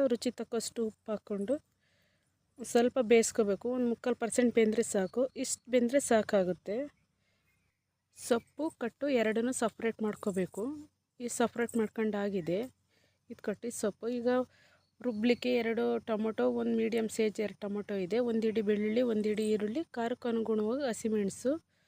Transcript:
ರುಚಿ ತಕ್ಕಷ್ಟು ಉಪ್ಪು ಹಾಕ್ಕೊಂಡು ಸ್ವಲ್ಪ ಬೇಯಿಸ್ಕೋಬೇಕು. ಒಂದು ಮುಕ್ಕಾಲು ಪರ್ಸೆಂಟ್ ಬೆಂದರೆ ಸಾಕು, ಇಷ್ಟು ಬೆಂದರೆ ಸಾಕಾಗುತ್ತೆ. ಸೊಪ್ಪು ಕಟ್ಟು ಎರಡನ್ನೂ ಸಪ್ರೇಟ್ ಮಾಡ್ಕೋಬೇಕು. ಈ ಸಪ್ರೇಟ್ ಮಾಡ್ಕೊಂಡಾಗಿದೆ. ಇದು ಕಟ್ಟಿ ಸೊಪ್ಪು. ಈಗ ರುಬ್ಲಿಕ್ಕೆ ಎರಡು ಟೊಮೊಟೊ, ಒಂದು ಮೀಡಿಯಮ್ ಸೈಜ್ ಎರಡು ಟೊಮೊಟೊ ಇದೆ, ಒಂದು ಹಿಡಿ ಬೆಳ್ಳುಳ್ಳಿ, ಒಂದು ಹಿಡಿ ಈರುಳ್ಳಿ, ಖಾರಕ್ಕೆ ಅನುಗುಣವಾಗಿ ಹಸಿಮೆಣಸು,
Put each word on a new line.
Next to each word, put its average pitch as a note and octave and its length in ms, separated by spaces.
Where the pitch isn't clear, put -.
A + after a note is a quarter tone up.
ರುಚಿ A#3+ 200
ತಕ್ಕಷ್ಟು A3+ 480
ಉಪ್ಪು - 240
ಹಾಕ್ಕೊಂಡು G3+ 420
ಸ್ವಲ್ಪ A#3+ 260
ಬೇಯಿಸ್ಕೋಬೇಕು. A3 560
ಒಂದು B3 140
ಮುಕ್ಕಾಲು A#3 300
ಪರ್ಸೆಂಟ್ A#3 380
ಬೆಂದರೆ A3 240
ಸಾಕು, G3+ 300
ಇಷ್ಟು - 300
ಬೆಂದರೆ B3 280
ಸಾಕಾಗುತ್ತೆ. G3 680
ಸೊಪ್ಪು - 380
ಕಟ್ಟು B3 240
ಎರಡನ್ನೂ A3+ 320
ಸಪ್ರೇಟ್ A3+ 440
ಮಾಡ್ಕೋಬೇಕು. F#3+ 560
ಈ A#3+ 80
ಸಪ್ರೇಟ್ A#3 420
ಮಾಡ್ಕೊಂಡಾಗಿದೆ. G3+ 800
ಇದು A#3 180
ಕಟ್ಟಿ A3+ 220
ಸೊಪ್ಪು. G#3+ 260
ಈಗ A#3 100
ರುಬ್ಲಿಕ್ಕೆ A#3+ 460
ಎರಡು A3+ 220
ಟೊಮೊಟೊ, A3 360
ಒಂದು A#3 220
ಮೀಡಿಯಮ್ A3+ 340
ಸೈಜ್ G#3+ 300
ಎರಡು G3+ 180
ಟೊಮೊಟೊ G3+ 300
ಇದೆ, G#3 120
ಒಂದು A3+ 180
ಹಿಡಿ G#3+ 220
ಬೆಳ್ಳುಳ್ಳಿ, G#3+ 320
ಒಂದು G#3 180
ಹಿಡಿ G#3+ 140
ಈರುಳ್ಳಿ, G#3+ 280
ಖಾರಕ್ಕೆ A#3+ 360
ಅನುಗುಣವಾಗಿ A3 580
ಹಸಿಮೆಣಸು, G#3+ 600